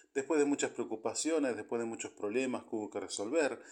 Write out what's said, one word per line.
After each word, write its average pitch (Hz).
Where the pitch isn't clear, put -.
después 139
de 143
muchas 139
preocupaciones, 120
después 107
de 117
muchos 110
problemas 120
que -
hubo 107
que 104
resolver, 120